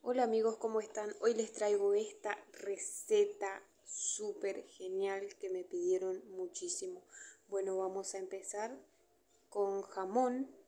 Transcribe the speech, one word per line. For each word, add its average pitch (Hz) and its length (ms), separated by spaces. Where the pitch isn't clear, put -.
Hola 254 120
amigos, 220 340
¿cómo 220 240
están? 208 400
Hoy 226 140
les 220 180
traigo 202 400
esta 214 420
receta 202 1080
súper - 760
genial 196 720
que 190 160
me 185 120
pidieron 185 680
muchísimo. 185 720
Bueno, 196 300
vamos 190 380
a - 20
empezar 196 580
con 196 340
jamón. 247 680